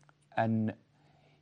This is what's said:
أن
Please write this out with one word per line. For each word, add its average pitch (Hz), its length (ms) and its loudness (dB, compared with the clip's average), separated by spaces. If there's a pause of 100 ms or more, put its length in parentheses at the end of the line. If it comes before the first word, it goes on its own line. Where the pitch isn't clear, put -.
(380)
أن 113 360 0 (680)